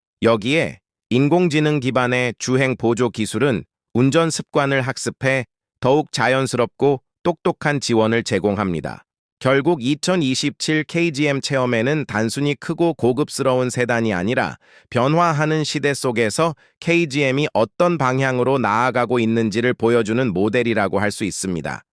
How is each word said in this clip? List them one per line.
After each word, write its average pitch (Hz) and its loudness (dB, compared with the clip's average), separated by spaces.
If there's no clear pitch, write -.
여기에 113 0
인공지능 147 2
기반의 123 0
주행 131 0
보조 117 0
기술은 107 -2
운전 135 2
습관을 139 -2
학습해 131 -4
더욱 139 2
자연스럽고 127 0
똑똑한 151 -2
지원을 113 2
제공합니다. 92 -2
결국 139 0
이천이십칠 147 -2
케이지엠 147 -2
체어맨은 127 0
단순히 127 -2
크고 165 -2
고급스러운 127 0
세단이 117 -2
아니라 95 -2
변화하는 156 2
시대 143 -2
속에서 127 0
케이지엠이 147 0
어떤 170 2
방향으로 131 2
나아가고 120 2
있는지를 113 2
보여주는 117 2
모델이라고 101 0
할 104 0
수 107 -6
있습니다. 85 -6